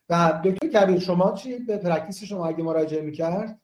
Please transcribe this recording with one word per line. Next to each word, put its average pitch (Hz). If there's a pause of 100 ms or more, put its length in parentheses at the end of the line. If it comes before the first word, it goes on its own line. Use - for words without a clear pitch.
و 170
دکتر 190
کبیر، 190
شما 180
چی 247
به 208
پرکتیس 175
شما 185
اگه 165
مراجعه 156
می‌کرد 170